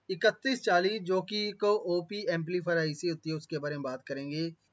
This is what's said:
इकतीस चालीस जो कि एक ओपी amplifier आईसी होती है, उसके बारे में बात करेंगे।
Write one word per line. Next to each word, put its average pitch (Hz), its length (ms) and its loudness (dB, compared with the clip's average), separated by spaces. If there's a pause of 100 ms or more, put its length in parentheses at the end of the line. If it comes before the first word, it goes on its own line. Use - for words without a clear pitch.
इकतीस 208 540 2
चालीस 190 380 4
जो 185 200 2
कि 208 260 -4
एक 202 160 -4
ओपी 202 680 0
amplifier 170 480 0
आईसी 156 300 0
होती 160 220 -4
है, 160 60 -2
उसके 156 220 -6
बारे 147 180 -4
में 143 60 -6
बात 131 260 -6
करेंगे। 147 480 -4 (180)